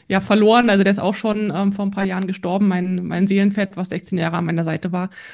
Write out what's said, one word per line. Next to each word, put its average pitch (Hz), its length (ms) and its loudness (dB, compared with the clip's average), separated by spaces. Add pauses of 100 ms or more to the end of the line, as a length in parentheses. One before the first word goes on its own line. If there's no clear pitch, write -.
ja, 190 140 0
verloren. 220 480 4
Also 196 140 4
der 196 100 4
ist 202 60 -2
auch 196 140 0
schon, 208 400 -2
ähm, 196 200 0
vor 202 120 -4
ein 196 60 -2
paar 196 140 -4
Jahren 185 220 -4
gestorben, 190 420 0
mein, 180 360 -2
mein 175 220 0
Seelenpferd, 196 480 0
was 185 140 -6
sechzehn 185 280 -6
Jahre 165 200 -2
an 170 80 -2
meiner 165 180 -2
Seite 160 300 -4
war. 185 160 -4 (240)